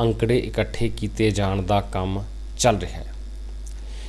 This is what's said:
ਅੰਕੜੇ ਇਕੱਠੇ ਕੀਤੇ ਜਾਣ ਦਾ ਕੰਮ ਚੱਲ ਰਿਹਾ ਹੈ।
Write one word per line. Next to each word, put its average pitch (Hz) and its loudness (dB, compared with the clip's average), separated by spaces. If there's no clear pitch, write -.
ਅੰਕੜੇ 113 4
ਇਕੱਠੇ 110 0
ਕੀਤੇ 107 2
ਜਾਣ 98 2
ਦਾ 101 4
ਕੰਮ 95 -2
ਚੱਲ 113 6
ਰਿਹਾ 85 -4
ਹੈ। - -8